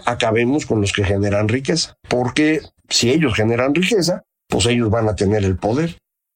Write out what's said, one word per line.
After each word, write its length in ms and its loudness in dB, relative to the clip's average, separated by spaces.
"Acabemos 600 0
con 160 0
los 100 -2
que 120 -2
generan 460 0
riqueza, 440 -2
porque 520 0
si 220 0
ellos 240 2
generan 400 0
riqueza, 480 0
pues 160 0
ellos 240 2
van 180 0
a 80 0
tener 280 0
el 140 0
poder. 400 -2